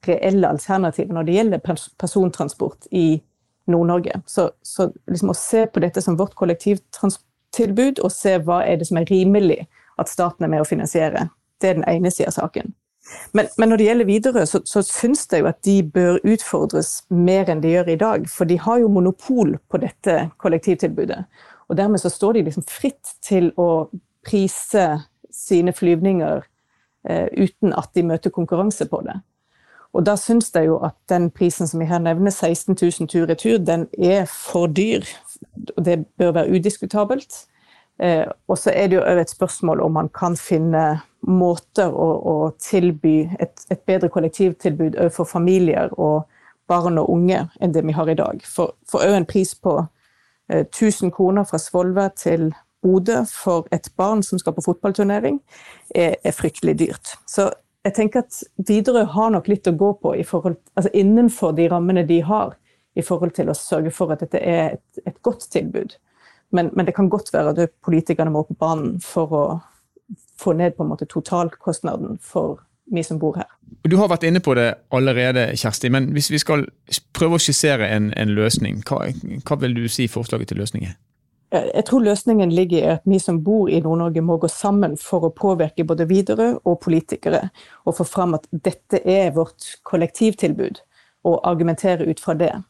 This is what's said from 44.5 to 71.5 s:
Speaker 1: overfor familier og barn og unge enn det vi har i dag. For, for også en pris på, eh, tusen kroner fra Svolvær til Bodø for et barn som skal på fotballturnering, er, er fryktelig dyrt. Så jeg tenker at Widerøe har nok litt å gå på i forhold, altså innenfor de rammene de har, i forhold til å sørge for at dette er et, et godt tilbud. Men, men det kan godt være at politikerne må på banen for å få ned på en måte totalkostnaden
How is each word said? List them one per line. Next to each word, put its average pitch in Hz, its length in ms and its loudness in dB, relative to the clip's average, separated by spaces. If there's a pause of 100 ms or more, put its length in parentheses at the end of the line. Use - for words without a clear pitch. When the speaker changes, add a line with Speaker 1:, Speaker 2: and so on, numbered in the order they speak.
Speaker 1:
overfor 170 320 0
familier 180 640 2
og 156 320 0 (420)
barn 175 300 2
og 156 160 0
unge 180 300 2 (180)
enn 175 140 0
det 160 100 0
vi 160 80 -2
har 156 160 -2
i 160 80 0
dag. - 320 -4
For, - 240 -4 (160)
for - 160 0
også 196 160 4
en 165 80 -4
pris 190 240 0
på, 170 240 -2 (720)
eh, 156 240 0
tusen 202 400 0
kroner 190 320 2
fra 160 160 -4
Svolvær 185 560 -2
til 165 320 0 (320)
Bodø 185 480 2
for 170 420 -2
et - 280 -6
barn 202 260 0
som 185 160 -4
skal 165 160 -4
på 165 80 -6
fotballturnering, 208 720 0 (560)
er, 170 320 2
er 170 80 -2
fryktelig 156 480 -2
dyrt. - 320 -4 (160)
Så 196 220 0 (320)
jeg 196 140 -2
tenker 220 260 0
at - 140 -14 (260)
Widerøe 220 480 2
har 220 240 2
nok 170 160 -2
litt 202 160 0
å 170 80 2
gå 196 140 2 (100)
på - 160 -2
i 131 80 -4
forhold, 170 320 -4 (200)
altså 190 200 0
innenfor 208 640 4
de 170 100 4
rammene 175 400 2
de 170 160 4
har, 208 320 -2 (400)
i - 80 -2
forhold 175 320 -2
til - 140 -2
å 151 80 -2
sørge 160 340 -4
for 160 220 -2
at 151 80 -6
dette - 180 -4
er 165 380 0
et, - 260 -18
et - 120 -10 (100)
godt - 260 -4
tilbud. - 440 -4 (580)
Men, 170 240 2
men 185 80 0
det 170 100 -2
kan 196 140 4
godt - 240 -4
være 151 180 2
at 165 200 0 (120)
politikerne 160 480 0
må 151 160 0
på - 80 -10
banen 160 480 -2
for 160 320 -4
å 147 100 2 (920)
få 180 160 0
ned 170 220 0
på 165 80 -4
en 156 80 -4
måte 156 160 -8
totalkostnaden 165 1120 -6